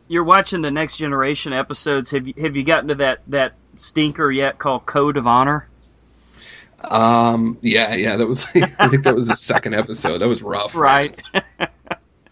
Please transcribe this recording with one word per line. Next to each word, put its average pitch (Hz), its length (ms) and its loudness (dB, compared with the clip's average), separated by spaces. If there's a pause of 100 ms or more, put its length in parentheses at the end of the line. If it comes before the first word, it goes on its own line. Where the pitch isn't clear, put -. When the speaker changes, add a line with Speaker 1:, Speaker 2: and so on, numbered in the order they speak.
Speaker 1:
you're 170 160 -2
watching 185 380 4
the 147 100 -2
Next 151 260 -4
Generation 143 560 -2
episodes, 135 560 -4
have 131 180 -4
you, 131 140 -10
have 151 140 -4
you 139 80 -2
gotten 147 240 0
to 147 80 -2
that, 135 320 -2
that 135 260 -2 (220)
stinker 151 560 -2
yet 135 260 -2
called 131 300 -4
Code 143 300 0
of 120 100 0
Honor? 135 400 2 (1160)
Speaker 2:
Um, 113 800 2
yeah, 110 340 2
yeah, 104 220 0
that 113 100 0
was, 131 240 -4
<laughs> - 40 2 (240)
I 208 80 4
think 139 160 2
that 123 120 4
was 117 120 -2
the 110 80 -2
second 110 400 -4
episode. 107 440 -4
That 104 80 0
was 120 140 -2
rough, 101 340 -6
Speaker 1:
Right. 143 440 2 (140)
Speaker 2:
man. 190 100 -2 (880)